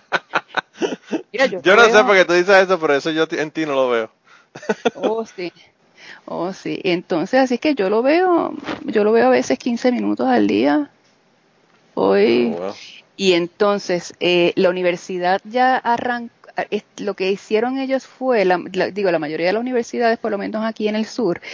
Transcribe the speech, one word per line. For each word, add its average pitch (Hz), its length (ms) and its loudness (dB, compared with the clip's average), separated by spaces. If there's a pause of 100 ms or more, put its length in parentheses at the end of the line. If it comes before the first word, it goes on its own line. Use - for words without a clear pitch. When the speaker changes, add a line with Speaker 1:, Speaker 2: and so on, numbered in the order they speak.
(120)
Speaker 1:
<laughs> - 1200 -8
Speaker 2:
Mira, 254 160 0
yo 185 160 -8
Speaker 1:
Yo 185 120 6
no 226 140 8
sé - 40 4
Speaker 2:
veo 214 100 8
Speaker 1:
por 202 120 4
qué 180 100 6
tú 170 80 2
dices 190 300 6
eso, 185 160 0
pero 151 160 2
eso 139 160 -2
yo 160 160 0
ti-, 160 120 -6
en 151 120 -4
ti 160 140 -4
no 139 80 -4
lo 131 160 2
veo. 113 220 -2 (420)
<laughs> - 400 -4
Speaker 2:
Oh, 220 320 -4
sí. 180 260 -12 (760)
Oh, 165 280 -8
sí. 156 300 -8
Entonces, 185 580 -2
así 247 180 0
que 302 160 0
yo 190 140 -2
lo 226 140 0
veo, 339 500 2 (320)
yo 208 180 0
lo 208 100 2
veo 233 140 4
a 262 40 4
veces 254 280 0
quince 247 320 0
minutos 220 360 -2
al 226 200 2
día. 285 440 0 (1040)
Hoy. 202 600 2
Speaker 1:
Oh, - 40 -6
wow. 196 180 -8 (380)
Speaker 2:
Y 190 180 2
entonces, 180 880 -2
eh, 175 360 2
la 185 160 2
universidad 180 720 -2
ya 247 320 2
arran-, 240 540 -4 (400)
es-, 208 120 -4 (140)
lo 196 180 -6
que 190 160 -2
hicieron 220 460 -2
ellos 262 300 -4
fue, 247 380 0
la, 180 140 2 (140)
la, 175 180 -2
digo, 190 200 -2
la 160 80 0
mayoría 156 280 -4
de 185 60 2
las 226 80 -2
universidades, 240 560 -2
por 214 140 -6
lo 202 80 -4
menos 214 260 -6
aquí 220 220 -4
en 214 80 -2
el 220 100 -2
sur, 196 340 -4 (140)